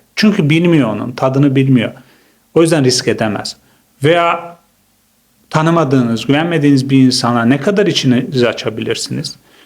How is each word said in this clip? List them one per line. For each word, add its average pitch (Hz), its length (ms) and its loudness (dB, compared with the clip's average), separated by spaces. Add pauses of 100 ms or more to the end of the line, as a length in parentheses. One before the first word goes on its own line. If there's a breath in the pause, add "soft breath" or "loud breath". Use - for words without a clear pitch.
(160)
Çünkü 190 340 2
bilmiyor 165 400 2
onun, 110 220 -8
tadını 135 440 0
bilmiyor. 131 360 2 (640 soft breath)
O 160 80 4
yüzden 160 220 2
risk 127 240 0
edemez. 107 480 -4 (480 soft breath)
Veya 170 540 0 (920)
tanımadığınız, 139 760 0
güvenmediğiniz 143 640 0
bir 135 80 2
insana 120 480 2
ne 135 120 2
kadar 202 300 0
içinizi 123 600 0
açabilirsiniz? 113 880 -6 (300 soft breath)